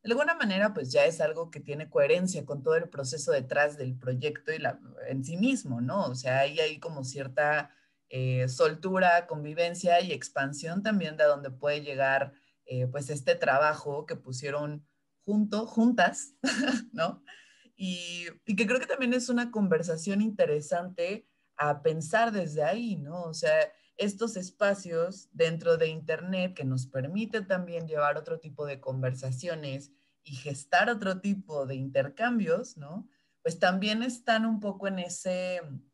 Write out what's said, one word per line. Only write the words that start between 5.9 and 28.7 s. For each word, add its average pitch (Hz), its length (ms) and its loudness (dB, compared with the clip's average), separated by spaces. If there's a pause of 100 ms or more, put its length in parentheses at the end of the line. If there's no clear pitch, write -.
O 127 80 -4
sea, 127 240 0
ahí 151 200 2
hay 156 200 0
como 156 240 -8
cierta, 143 680 0 (400)
eh, 131 380 0
soltura, 175 760 4
convivencia 170 760 2
y 180 120 -2
expansión 147 720 -4
también 175 320 2
de 156 80 4
a 151 40 10
dónde 139 240 2
puede 147 300 0
llegar, 139 520 2 (320)
eh, 127 220 -2
pues 135 220 -6
este 151 260 2
trabajo 151 720 2
que - 80 -6
pusieron 147 720 -6 (380)
junto, 208 420 0
juntas, 233 680 4 (100)
<laughs> 262 500 -2
¿no? - 300 -4 (520)
Y, 175 500 -6 (200)
y 214 100 0
que 220 100 2
creo 247 140 2
que - 80 -6
también 247 260 0
es 247 160 0
una 240 220 0
conversación 180 680 0
interesante 180 1040 -2 (300)
a 147 260 -2
pensar 214 480 2
desde 156 320 -2
ahí, 214 320 0
¿no? 156 280 -8
O 160 100 -8
sea, 156 200 2 (440)
estos 208 400 -2
espacios 185 960 -2
dentro 165 460 2
de 160 120 4
Internet 170 680 -4
que - 100 -8
nos 131 220 -2
permite 208 540 -4
también 175 460 -4
llevar 147 300 2
otro 160 220 -6
tipo 147 260 -10
de 139 140 -8